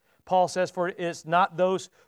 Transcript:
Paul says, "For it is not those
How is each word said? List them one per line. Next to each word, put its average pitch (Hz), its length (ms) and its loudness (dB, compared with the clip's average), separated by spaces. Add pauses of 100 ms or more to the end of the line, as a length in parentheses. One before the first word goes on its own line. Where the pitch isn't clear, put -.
(260)
Paul 180 220 2
says, 180 220 -2
"For 180 180 -4
it 190 120 -8
is 170 260 -6
not 170 320 0
those 185 320 0 (180)